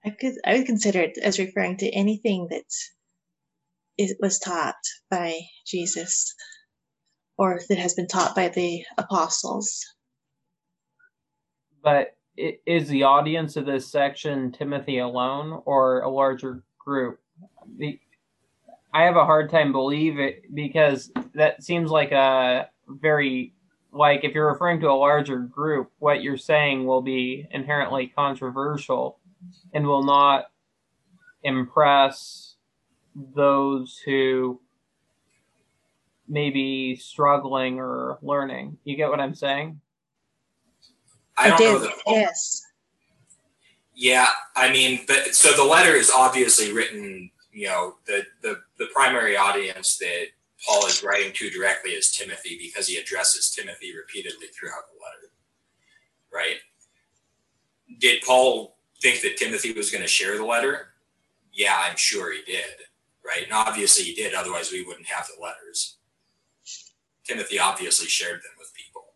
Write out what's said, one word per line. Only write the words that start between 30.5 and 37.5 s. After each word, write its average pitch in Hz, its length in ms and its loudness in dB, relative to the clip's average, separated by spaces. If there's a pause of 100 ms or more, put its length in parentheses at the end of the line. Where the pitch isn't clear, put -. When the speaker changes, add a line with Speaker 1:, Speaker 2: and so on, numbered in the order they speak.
Speaker 2:
impress 139 1120 2 (800)
those 139 720 2
who 131 560 0 (1700)
may 147 220 -2
be 135 440 -4
struggling 135 840 -2